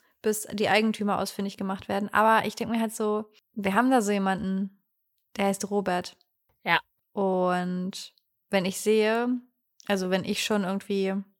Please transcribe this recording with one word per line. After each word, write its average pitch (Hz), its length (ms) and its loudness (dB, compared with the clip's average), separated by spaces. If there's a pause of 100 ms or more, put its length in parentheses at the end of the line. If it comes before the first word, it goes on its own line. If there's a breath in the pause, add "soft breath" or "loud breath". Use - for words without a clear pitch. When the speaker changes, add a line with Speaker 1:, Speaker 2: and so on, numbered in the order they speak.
(200 soft breath)
Speaker 1:
bis 214 320 -2
die 208 160 0
Eigentümer 208 520 2
ausfindig 196 360 -6
gemacht 196 320 -6
werden. 202 240 -2
Aber 220 340 4
ich 208 100 -6
denk 233 160 -6
mir 233 80 0
halt 220 140 -2
so, 214 360 -2 (240 soft breath)
wir 196 200 -2
haben 240 160 4
da 254 120 4
so 202 80 0
jemanden, 190 720 -2 (540)
der 202 100 0
heißt 196 240 -2
Robert. 185 460 -2 (480)
Speaker 2:
Ja. 170 160 4 (320)
Speaker 1:
Und 180 1040 -2 (360)
wenn 190 140 2
ich 190 160 -4
sehe, 220 480 2 (580)
also 185 240 0
wenn 185 140 2
ich - 200 -2
schon 208 200 0
irgendwie 190 500 -2 (260)